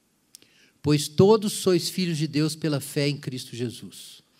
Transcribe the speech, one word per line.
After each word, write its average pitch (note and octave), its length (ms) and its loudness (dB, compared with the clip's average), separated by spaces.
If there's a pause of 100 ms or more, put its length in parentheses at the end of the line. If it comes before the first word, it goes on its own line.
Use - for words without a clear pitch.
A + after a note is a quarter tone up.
(800)
"Pois D3 280 2
todos G#3 460 6
sois F3+ 340 0
filhos F3 300 -2
de D#3 100 -2
Deus D3+ 260 0
pela D#3+ 240 -2
fé C#3+ 300 -2
em C#3+ 80 -2
Cristo B2+ 400 -10
Jesus. - 640 -10 (180)